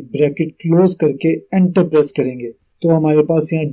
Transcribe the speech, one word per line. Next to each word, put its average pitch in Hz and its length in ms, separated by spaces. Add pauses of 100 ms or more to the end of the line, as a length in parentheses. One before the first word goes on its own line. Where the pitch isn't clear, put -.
(100)
bracket 147 500
close 175 340
करके 151 340 (280)
enter 180 280
press 151 320
करेंगे। 127 340 (320)
तो 170 80
हमारे 156 320
पास 160 300
यहाँ 160 200